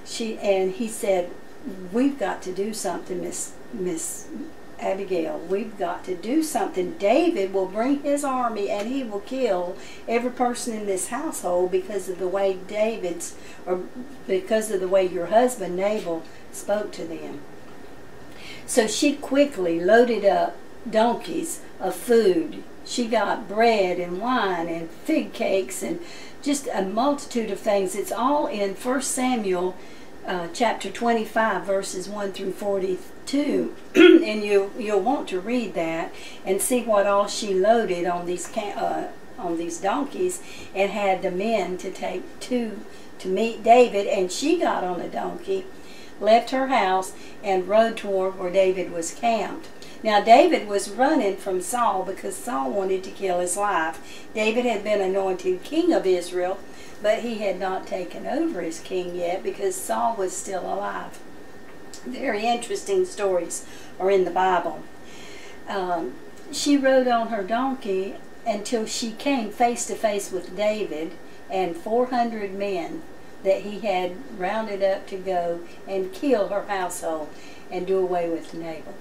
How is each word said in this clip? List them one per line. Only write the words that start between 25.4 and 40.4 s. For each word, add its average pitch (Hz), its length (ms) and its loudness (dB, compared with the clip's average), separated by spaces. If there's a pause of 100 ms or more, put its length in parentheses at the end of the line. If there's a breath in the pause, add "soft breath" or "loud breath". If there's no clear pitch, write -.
and 175 160 -4 (420 loud breath)
just - 320 0
a 208 80 0
multitude 226 680 0
of 196 80 -6
things. 202 360 2
It's 190 160 -2
all 277 360 2
in 202 260 -2
First 254 380 -2
Samuel, 196 640 0 (500 loud breath)
uh, 175 280 -4
chapter 220 360 0
twenty-five, 220 720 2
verses 190 460 -2
one 202 220 -4
through 190 220 -6
forty-two. 196 1300 -2
<clears throat> - 120 -6
And 214 480 10
you, 196 340 4
you'll 208 220 2
want 277 300 0
to 185 100 -2
read 220 360 -2
that 165 380 -2 (320 loud breath)
and 190 160 2
see 247 220 2
what 208 240 4
all 202 200 4
she 208 260 -2
loaded 185 520 4
on 175 200 -2
these 180 220 -4
ca-, 208 260 -6
uh, - 360 -2 (280)
on 170 200 -2
these 170 220 -6
donkeys 196 600 0 (340 loud breath)